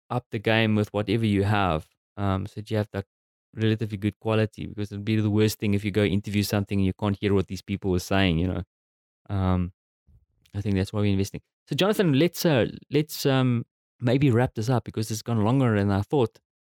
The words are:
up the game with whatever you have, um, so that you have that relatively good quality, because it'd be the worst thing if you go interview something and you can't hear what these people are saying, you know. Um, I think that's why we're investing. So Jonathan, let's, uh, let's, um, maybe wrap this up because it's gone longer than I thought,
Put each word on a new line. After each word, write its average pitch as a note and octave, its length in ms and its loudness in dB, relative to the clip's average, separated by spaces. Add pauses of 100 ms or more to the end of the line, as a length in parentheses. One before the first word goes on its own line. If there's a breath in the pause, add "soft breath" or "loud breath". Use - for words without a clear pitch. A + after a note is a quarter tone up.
up B2 220 -6
the A#2 80 -6
game A2 380 2
with G#2 180 0
whatever G#2+ 320 0
you G2+ 160 2
have, G2 460 0 (280)
um, F#2+ 300 -2
so - 140 -14
that G#2+ 100 -18
you A2 60 -2
have G#2 160 -2
that G2 140 -6 (500)
relatively A2 420 -2
good G2+ 220 -4
quality, A2 480 -2
because G2+ 240 -10
it'd G2+ 120 -10
be A2 120 0
the G#2+ 120 2
worst G#2+ 300 2
thing G#2 160 0
if G2+ 100 -2
you G#2 60 -2
go G#2 140 2
interview G2+ 400 0
something G2+ 340 -2
and G2 80 2
you F#2 60 0
can't G2+ 280 -2
hear G2+ 140 0
what F#2+ 140 0
these F#2+ 140 -10
people F#2+ 340 -4
are - 20 0
saying, F#2+ 400 0
you F2 80 0
know. F#2 160 -4 (680)
Um, F#2 440 0 (840)
I G2+ 60 -6
think G2+ 160 -2
that's F#2+ 160 -2
why G#2+ 80 -4
we're G#2 120 2
investing. G2 280 -2 (280)
So D3 80 -4
Jonathan, F#3 420 2
let's, E3+ 260 0
uh, C3+ 220 4 (240)
let's, D3+ 340 -2
um, B2+ 400 2 (360)
maybe B2+ 320 2
wrap B2 240 2
this A2 120 -4
up B2 140 0
because - 300 -6
it's G#2+ 100 -8
gone A2+ 220 0
longer A#2+ 340 2
than G2+ 140 2
I G2 100 2
thought, B2 380 -2 (320)